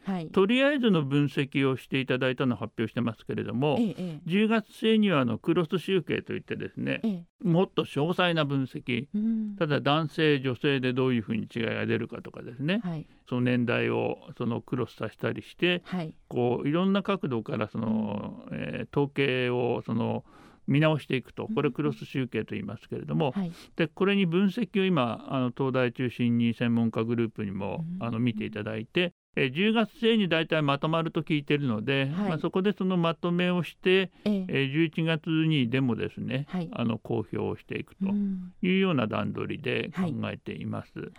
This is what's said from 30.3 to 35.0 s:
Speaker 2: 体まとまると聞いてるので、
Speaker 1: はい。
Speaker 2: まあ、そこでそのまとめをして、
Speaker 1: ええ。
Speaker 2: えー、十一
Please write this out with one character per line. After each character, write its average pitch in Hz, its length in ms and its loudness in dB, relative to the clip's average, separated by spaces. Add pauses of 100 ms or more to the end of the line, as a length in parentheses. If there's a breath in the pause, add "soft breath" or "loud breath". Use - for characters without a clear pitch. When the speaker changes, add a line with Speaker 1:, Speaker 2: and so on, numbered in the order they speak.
Speaker 2:
体 156 160 2
ま 139 160 2
と 156 100 0
ま 165 140 2
る 165 80 -4
と 165 100 -2
聞 156 140 0
い 143 80 0
て 147 120 2
る 143 120 0
の 107 160 0
で、 135 280 0
Speaker 1:
は 190 140 -2
い。 196 40 -2
Speaker 2:
ま 165 80 0
あ、 - 20 -
そ 170 100 -2
こ 190 140 0
で 208 120 2
そ - 80 -4
の 185 140 2
ま 165 160 2
と 175 180 -2
め 180 200 2
を 180 100 0
し - 160 -8
て、 185 320 4 (140 loud breath)
Speaker 1:
え 208 80 2
え。 190 160 0
Speaker 2:
え 180 60 -6 (100)
ー、 135 80 -2
十 160 140 4
一 160 180 0